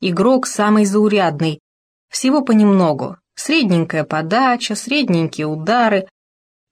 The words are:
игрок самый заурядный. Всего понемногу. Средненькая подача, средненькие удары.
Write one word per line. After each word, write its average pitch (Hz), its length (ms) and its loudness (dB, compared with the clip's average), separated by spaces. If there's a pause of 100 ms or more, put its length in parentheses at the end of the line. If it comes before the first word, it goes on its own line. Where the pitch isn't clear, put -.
игрок 202 460 0
самый 214 380 2
заурядный. 190 760 0 (480)
Всего 269 320 0
понемногу. 196 760 2 (180)
Средненькая 175 680 0
подача, 220 720 -2
средненькие 175 720 -2
удары. 190 640 0 (640)